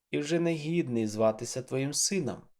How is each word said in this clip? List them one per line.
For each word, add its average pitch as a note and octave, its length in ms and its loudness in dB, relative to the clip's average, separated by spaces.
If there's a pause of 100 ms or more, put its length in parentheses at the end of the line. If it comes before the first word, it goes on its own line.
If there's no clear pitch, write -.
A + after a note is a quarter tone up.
(100)
і D3 80 -2
вже D3+ 220 0
не E3+ 120 2
гідний D3 540 0
зватися A2 560 0
твоїм C3+ 320 -2
сином. D#3 420 0 (240)